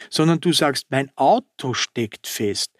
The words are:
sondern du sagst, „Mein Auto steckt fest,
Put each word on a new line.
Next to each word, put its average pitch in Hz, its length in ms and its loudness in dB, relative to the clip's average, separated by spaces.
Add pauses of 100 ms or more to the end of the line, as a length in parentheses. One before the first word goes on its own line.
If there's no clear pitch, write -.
sondern 160 300 2
du 175 120 2
sagst, 143 380 0
„Mein 135 260 -2
Auto 143 580 0
steckt - 540 -6
fest, - 520 -4